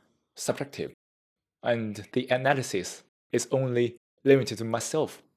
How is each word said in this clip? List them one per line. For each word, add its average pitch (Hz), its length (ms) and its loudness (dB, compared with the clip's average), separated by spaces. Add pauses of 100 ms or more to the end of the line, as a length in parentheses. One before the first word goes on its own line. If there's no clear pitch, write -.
(360)
subjective, - 580 -6 (680)
and 110 520 -4
the 123 160 0
analysis 127 760 0 (300)
is 120 180 0
only 123 460 0 (260)
limited 131 360 6
to 113 40 -4
myself. 117 580 -2 (160)